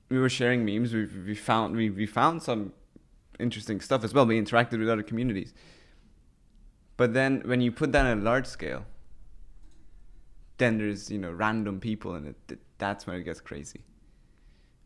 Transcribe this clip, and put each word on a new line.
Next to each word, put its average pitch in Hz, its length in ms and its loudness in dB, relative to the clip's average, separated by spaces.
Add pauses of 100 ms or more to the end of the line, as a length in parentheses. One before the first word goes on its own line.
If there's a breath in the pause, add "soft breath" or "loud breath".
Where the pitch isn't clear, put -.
(100)
we 127 80 2
were 131 100 6
sharing 123 380 2
memes. 113 260 0
We, 110 140 0
we 95 280 -6
found, 110 420 0
we, 113 140 4
we 101 160 -2
found 156 360 2
some 107 300 -2 (680)
interesting 107 420 -2
stuff 123 240 0
as 110 80 -4
well. 131 140 8
We 113 140 4
interacted 117 380 2
with 110 100 0
other 110 140 2
communities. 113 520 -4 (1400 soft breath)
But 120 180 4
then 135 320 2
when 123 140 2
you 120 120 4
put 151 200 0
that 143 140 6
on 113 120 2
a 101 40 -2
large 123 240 2
scale, - 380 -8 (1700)
then 113 200 4
there's, 104 320 -2
you 104 80 -4
know, 90 140 -6
random 104 480 -2
people, 101 340 -6
and 73 140 -10
it, - 80 -14 (140)
it, - 80 -12 (200)
that's 101 280 -6
when 90 100 -6
it 87 80 -8
gets 82 160 -8
crazy. - 400 -14 (1040)